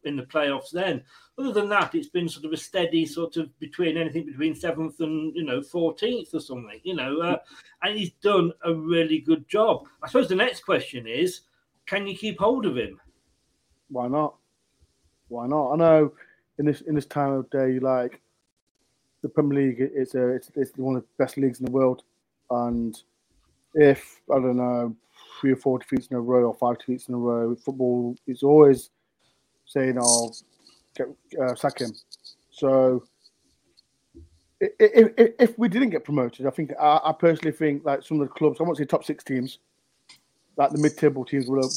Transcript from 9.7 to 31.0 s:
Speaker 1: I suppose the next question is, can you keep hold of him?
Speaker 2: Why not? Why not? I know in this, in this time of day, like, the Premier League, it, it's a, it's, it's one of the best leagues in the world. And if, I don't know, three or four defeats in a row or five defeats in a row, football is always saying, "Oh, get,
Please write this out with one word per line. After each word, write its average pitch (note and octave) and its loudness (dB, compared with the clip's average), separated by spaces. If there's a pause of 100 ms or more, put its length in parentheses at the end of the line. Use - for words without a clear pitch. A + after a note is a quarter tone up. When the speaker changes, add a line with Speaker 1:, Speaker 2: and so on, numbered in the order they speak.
Speaker 1:
I - -14
suppose - 2
the F#3 -2
next B3 0
question B2 -4
is, D3+ -4 (440)
can G3 -6
you F#3+ -10
keep G#3+ -8
hold A#3 0
of C3 -2
him? G#2 -6 (920)
Speaker 2:
Why B2 -6
not? D3 -2 (960)
Why A#2+ -10
not? C#3 -2
I D#3 0
know D#3 6 (460)
in D3 0
this, D3 -2
in D#3 -6
this C#3+ -2
time C#3 -4
of C3 -4
day, C3 0
like, B2+ -2 (1000)
the D3 -8
Premier C#3+ 0
League, B2 -4
it, C3+ -4
it's C3 -6
a, B2 0
it's, B2+ -6
it's C3+ -6
one C3 -4
of B2 -6
the - -20 (160)
best B2+ -10
leagues C3+ -2
in B2+ -6
the B2 -6
world. B2+ 0 (480)
And A#2+ -4 (760)
if, C#3+ 4 (100)
I C#3 2
don't B2+ 0
know, A#2+ -2 (420)
three C3+ 2
or B2+ 2
four C3 0
defeats B2+ -6
in C3 -6
a A#2+ -2
row B2 4
or A2+ 0
five A#2+ -2
defeats - -8
in B2+ -6
a A#2+ -4
row, A#2 -2
football B2 -4 (100)
is B2+ -8
always C#3 8 (800)
saying, C3 -2
"Oh, A#2 0 (640)
get, C3+ -6 (300)